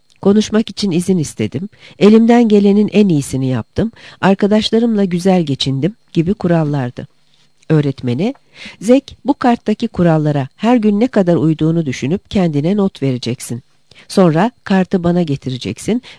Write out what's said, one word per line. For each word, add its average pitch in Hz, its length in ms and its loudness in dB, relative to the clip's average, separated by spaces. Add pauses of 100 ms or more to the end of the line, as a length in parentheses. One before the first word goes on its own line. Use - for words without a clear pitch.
(220)
konuşmak 208 480 0
için 196 220 -6
izin 180 260 0
istedim, 139 520 -6 (300)
elimden 226 480 6
gelenin 202 460 4
en 175 160 4
iyisini 135 380 -2
yaptım, 131 440 -4 (300)
arkadaşlarımla 214 840 0
güzel 180 400 0
geçindim." 139 520 -4 (180)
gibi 170 200 0
kurallardı. 147 720 -4 (640)
Öğretmeni, 147 640 -2 (480)
"Zek, 247 440 0
bu 262 80 0
karttaki 233 540 -2
kurallara 151 680 0
her 233 200 0
gün 214 240 0
ne 240 80 0
kadar 180 280 0
uyduğunu 160 500 0
düşünüp 143 460 -6
kendine 170 460 0
not 196 240 -2
vereceksin. 120 640 -6 (440)
Sonra 185 440 2 (120)
kartı 190 400 0
bana 175 180 0
getireceksin 135 800 -6 (180)